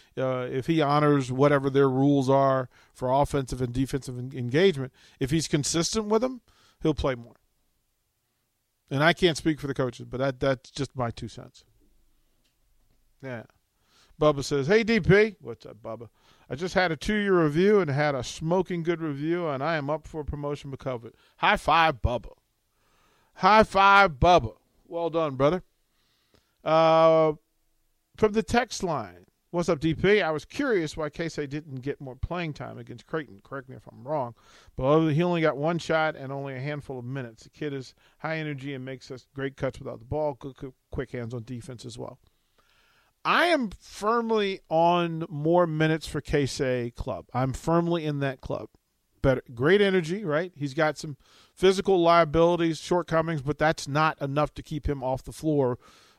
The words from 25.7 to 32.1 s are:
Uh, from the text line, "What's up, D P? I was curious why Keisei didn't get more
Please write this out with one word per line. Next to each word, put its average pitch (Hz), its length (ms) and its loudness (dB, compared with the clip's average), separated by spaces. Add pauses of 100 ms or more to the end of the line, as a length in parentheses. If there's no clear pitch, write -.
Uh, 160 680 6 (840)
from 214 160 2
the 214 100 0
text - 400 -2
line, 101 420 -6 (240)
"What's 170 200 -2
up, 165 100 2
D 156 160 0
P? 202 260 2
I 165 80 -2
was 151 160 -6
curious 214 500 -2
why 151 140 -6
Keisei 151 400 -8
didn't 143 320 -10
get 139 180 -8
more 131 160 -14